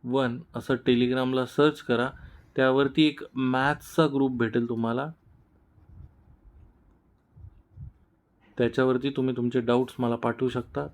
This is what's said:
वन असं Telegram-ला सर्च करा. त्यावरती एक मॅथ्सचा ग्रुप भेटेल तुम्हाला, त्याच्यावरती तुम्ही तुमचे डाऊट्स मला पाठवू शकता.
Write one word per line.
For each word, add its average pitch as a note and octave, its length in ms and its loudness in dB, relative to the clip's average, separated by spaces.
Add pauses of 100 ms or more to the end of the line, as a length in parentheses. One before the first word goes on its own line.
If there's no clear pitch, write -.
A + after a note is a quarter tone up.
वन B2 360 -2 (160)
असं A#2+ 180 -2
Telegram-ला B2+ 720 2
सर्च D3+ 360 2
करा. B2 280 0 (460)
त्यावरती C3+ 480 4
एक D3+ 160 2 (160)
मॅथ्सचा C3 720 0
ग्रुप C3+ 300 0
भेटेल A#2+ 320 0
तुम्हाला, A#2 420 -2 (3500)
त्याच्यावरती B2+ 520 0
तुम्ही C3 280 -2
तुमचे B2 240 0
डाऊट्स B2 380 0
मला A#2 160 0
पाठवू A#2 340 -2
शकता. B2+ 440 -8